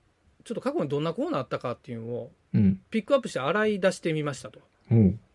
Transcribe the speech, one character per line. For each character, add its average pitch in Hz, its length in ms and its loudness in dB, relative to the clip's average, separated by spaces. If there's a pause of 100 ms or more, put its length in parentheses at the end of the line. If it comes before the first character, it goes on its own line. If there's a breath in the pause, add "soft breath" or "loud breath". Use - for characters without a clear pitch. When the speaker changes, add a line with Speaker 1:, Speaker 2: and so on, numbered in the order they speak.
(440)
Speaker 1:
ち - 80 -8
ょ - 20 -8
っ - 0 -
と - 60 -8
過 269 120 -2
去 311 100 -2
に 147 60 -2
ど 143 120 -2
ん 151 40 -2
な 165 100 -4
コ 269 120 -4
ー 359 40 -4
ナ 185 80 -2
ー - 20 -2
あ 120 40 -4
っ - 40 -18
た 135 100 -4
か 123 140 -6
っ 113 60 -12
て - 140 -14
い 117 40 -8
う 113 40 -10
の 113 80 -10
を、 120 240 -8 (200)
Speaker 2:
う - 60 2
ん。 190 220 4 (100)
Speaker 1:
ピ 220 100 -2
ッ - 40 -2
ク 285 100 0
ア 277 40 6
ッ - 20 -6
プ - 80 -8
し - 40 -12
て 143 80 -4
洗 185 260 2
い 208 140 0
出 185 120 4
し - 80 -10
て 165 120 -2
み 156 100 -2
ま 147 120 -4
し - 80 -14
た 107 80 -14
と。 - 100 -20 (300)
Speaker 2:
う 120 40 4
ん。 107 260 6 (140)